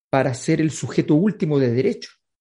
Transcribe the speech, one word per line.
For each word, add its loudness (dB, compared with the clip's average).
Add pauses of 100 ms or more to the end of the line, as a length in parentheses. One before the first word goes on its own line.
para 0
ser -2
el 0
sujeto 0
último 0
de 2
derecho, -2 (300)